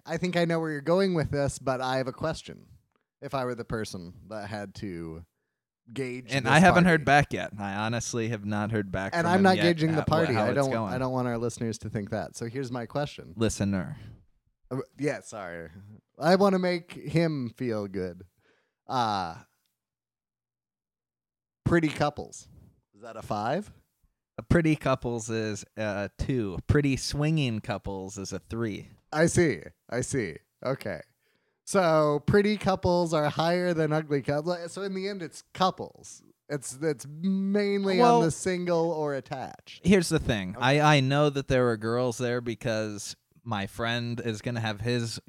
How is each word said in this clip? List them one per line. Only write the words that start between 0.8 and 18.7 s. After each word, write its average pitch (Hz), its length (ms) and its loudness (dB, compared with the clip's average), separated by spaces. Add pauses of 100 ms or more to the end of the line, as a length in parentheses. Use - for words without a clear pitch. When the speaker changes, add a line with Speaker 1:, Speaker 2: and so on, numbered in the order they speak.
Speaker 1:
going 185 340 2
with 151 180 0
this, 143 260 -2
but 127 220 -2
I 131 160 -2
have 131 100 -2
a 131 60 -6
question. - 540 -8 (540)
If 139 140 -8
I 131 100 -2
were 123 120 -4
the 113 80 -10
person 101 500 -8 (160)
that 104 180 -10
had 101 280 -10
to 85 480 -10 (680)
gauge 123 400 -8
Speaker 2:
And 135 140 -2
Speaker 1:
this 131 60 2
Speaker 2:
I 147 80 8
haven't 175 240 8
Speaker 1:
party. 180 100 6
Speaker 2:
heard 151 100 2
back 143 280 4
yet. 90 260 -4
I 101 160 -6
honestly 113 540 -2
have 107 160 -6
not 104 280 -2
heard 104 200 0
back 95 220 -4
Speaker 1:
And 170 100 0
Speaker 2:
from 170 80 2
Speaker 1:
I'm 185 60 6
Speaker 2:
him 196 60 4
Speaker 1:
not 185 120 6
Speaker 2:
yet - 80 0
Speaker 1:
gauging 160 280 2
the 156 100 2
Speaker 2:
at - 60 -4
wha-, 156 80 4
Speaker 1:
party. 160 180 4
Speaker 2:
how 110 120 2
Speaker 1:
I - 20 0
Speaker 2:
it's 123 80 0
Speaker 1:
don't, 139 160 2
Speaker 2:
going. 113 200 -2
Speaker 1:
I 127 60 -2
don't 131 140 -2
want 127 160 0
our 117 100 -2
listeners 117 400 -4
to 110 120 -10
think 104 200 -6
that. 98 260 -6
So 117 100 -8
here's 123 260 -6
my 120 140 -6
question. 139 500 -8
Speaker 2:
Listener. 98 600 0 (760)
Speaker 1:
Uh, 127 80 -6 (200)
yeah, 135 220 -2
sorry. 87 480 -12 (500)
I 165 180 4
wanna 190 240 4
make 180 320 -2
him 147 580 -2
feel 110 380 -4
good. 92 360 -8 (640)